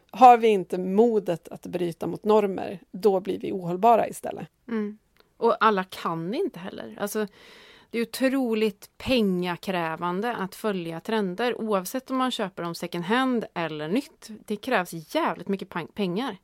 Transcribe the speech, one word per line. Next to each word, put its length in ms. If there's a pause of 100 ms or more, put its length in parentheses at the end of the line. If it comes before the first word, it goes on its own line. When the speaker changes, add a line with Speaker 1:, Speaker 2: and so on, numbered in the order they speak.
(100)
Speaker 1:
har 280
vi 100
inte 300
modet 680
att 180
bryta 400
mot 180
normer, 540 (120)
då 300
blir 180
vi 140
ohållbara 560
istället. 400 (200)
Speaker 2:
Mm. 300 (380)
Och 280
alla 200
kan 500
inte 240
heller. 420
Alltså, 260 (640)
det 80
är 40
otroligt 960
pengakrävande 1400
att 180
följa 460
trender, 600
oavsett 500
om 60
man 140
köper 320
dem 120
second 300
hand 400 (100)
eller 340
nytt. 400 (180)
Det 100
krävs 580
jävligt 340
mycket 200
pang-, 260
pengar 500